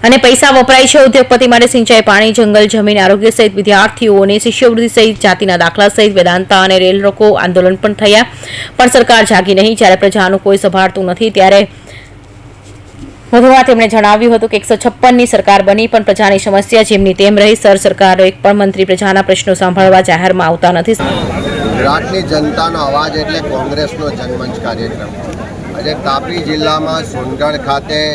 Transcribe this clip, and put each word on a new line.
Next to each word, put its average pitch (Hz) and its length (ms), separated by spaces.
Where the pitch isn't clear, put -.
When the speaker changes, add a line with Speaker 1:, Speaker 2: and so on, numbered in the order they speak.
Speaker 1:
અને 240 160
પૈસા 262 320
વપરાય 262 360
છે 294 140
ઉદ્યોગપતિ 254 480
માટે, 240 180
સિંચાઈ, 233 400
પાણી, 214 260
જંગલ, 214 340
જમીન, 208 340
આરોગ્ય 196 300
સહિત 214 240
વિદ્યાર્થીઓને 202 840
શિષ્યવૃત્તિ 233 500
સહિત 220 320
જાતિના 185 380
દાખલા 170 300
સહિત 214 280
વેદાંતા 185 460
અને 190 160
રેલ 185 240
રોકો 202 340
આંદોલન 180 400
પણ 208 180
થયા, 214 300
પણ 247 180
સરકાર 240 300
જાગી 190 340
નહીં. 214 180
જ્યારે 185 240
પ્રજાનું 190 460
કોઈ 196 120
સંભાળતું 190 480
નથી, 214 240
ત્યારે 202 300
વધુમાં 254 360
તેમણે 226 240
જણાવ્યું 214 480
હતું 220 140
કે 208 100
એકસો 220 180
છપ્પનની 247 560
સરકાર 196 280
બની 202 240
પણ 220 240
પ્રજાની 196 360
સમસ્યા 208 440
જેમની 196 240
તેમ 202 300
રહી. 208 120
સર, 196 200
સરકારનો 190 480
એક 190 180
પણ 202 180
મંત્રી 190 300
પ્રજાના 190 320
પ્રશ્નો 190 320
સાંભળવા 190 480
જાહેરમાં 180 460
આવતા 170 240
નથી. 180 260
Speaker 2:
ગુજરાતની 151 640
જનતાનો 156 640
અવાજ 151 340
એટલે 156 240
કોંગ્રેસનો 143 640
જનમંચ 127 500
કાર્યક્રમ. 113 560
આજે 151 320
તાપી 151 400
જિલ્લામાં 156 680
સોનગઢ 135 500
ખાતે 147 400